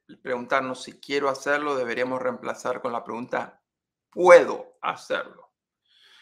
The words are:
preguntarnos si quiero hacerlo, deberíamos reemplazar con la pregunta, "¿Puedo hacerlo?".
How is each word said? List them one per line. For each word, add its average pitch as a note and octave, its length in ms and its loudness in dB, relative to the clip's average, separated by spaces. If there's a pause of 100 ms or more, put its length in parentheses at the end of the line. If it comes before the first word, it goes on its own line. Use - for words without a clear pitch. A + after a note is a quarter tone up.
(220)
preguntarnos B2+ 600 -4
si - 180 -20
quiero C#3+ 280 -2
hacerlo, C#3+ 480 -2
deberíamos B2+ 460 -4
reemplazar B2 600 -6
con A#2+ 100 -6
la A#2 120 -6
pregunta, A#2+ 580 -8 (480)
"¿Puedo E3+ 720 6
hacerlo?". - 720 -10 (680)